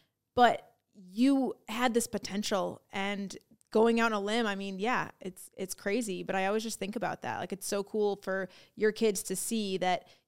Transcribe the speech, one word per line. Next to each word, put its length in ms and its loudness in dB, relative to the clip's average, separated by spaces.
but 400 4
you 600 2
had 240 0
this 140 2
potential, 720 -4
and 440 -6
going 300 6
out 120 4
on 60 0
a 20 -2
limb, 260 0
I 80 0
mean, 240 -6
yeah, 320 -2
it's, 360 -14
it's 180 -8
crazy, 480 -4
but 120 -4
I 120 0
always 160 0
just 160 -8
think 180 -6
about 260 -6
that. 160 -4
Like, 140 -6
it's 140 -8
so 160 -2
cool 340 0
for 320 -4
your 180 2
kids 320 0
to 120 -4
see 420 -2
that 280 0